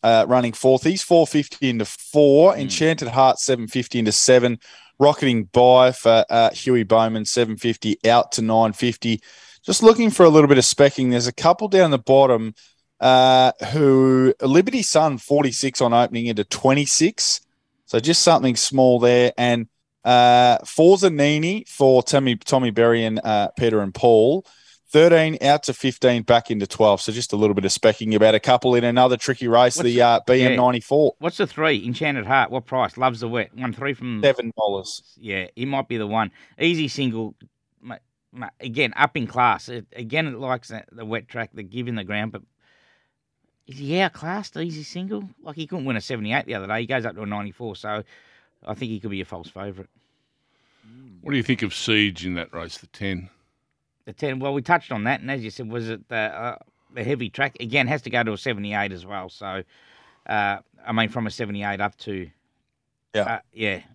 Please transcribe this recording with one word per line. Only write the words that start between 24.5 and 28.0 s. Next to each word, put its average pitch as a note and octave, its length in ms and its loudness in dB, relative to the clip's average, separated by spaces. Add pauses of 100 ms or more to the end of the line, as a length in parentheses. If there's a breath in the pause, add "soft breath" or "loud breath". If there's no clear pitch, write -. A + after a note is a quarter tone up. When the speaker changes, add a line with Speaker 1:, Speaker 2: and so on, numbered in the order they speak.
Speaker 1:
thirteen D#3+ 500 4
out C#3+ 220 2
to C3 100 -6
fifteen, B2 480 0
back A#2 300 2
into G#2 160 -4
twelve. G#2 340 2
So - 100 -8
just A#2 220 -8
a - 20 -4
little G#2 200 2
bit G2 100 -4
of F#2+ 60 -2
specking A2 440 0